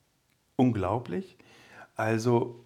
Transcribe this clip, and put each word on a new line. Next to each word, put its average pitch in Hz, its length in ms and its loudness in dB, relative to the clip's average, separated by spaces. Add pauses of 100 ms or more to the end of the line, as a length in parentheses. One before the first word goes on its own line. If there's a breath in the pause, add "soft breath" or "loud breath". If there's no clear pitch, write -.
(580)
unglaublich. 123 800 -2 (580 loud breath)
Also 113 720 0